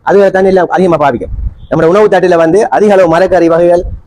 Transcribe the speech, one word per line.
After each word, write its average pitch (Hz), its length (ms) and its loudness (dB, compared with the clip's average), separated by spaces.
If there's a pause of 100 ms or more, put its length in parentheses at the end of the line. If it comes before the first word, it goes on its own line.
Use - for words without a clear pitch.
அதுகளை 190 260 2
தானே 190 160 0
எல்லாம் 185 220 0
அதிகமா 170 280 0
பாவிக்கும். 139 360 -2 (360)
நம்மளோட 165 160 0
உணவு 208 220 2
தட்டுல 180 280 0
வந்து 165 340 0
அதிக 202 240 0
அளவு 190 160 2
மரக்கறி 175 380 0
வகைகள், 175 360 0 (240)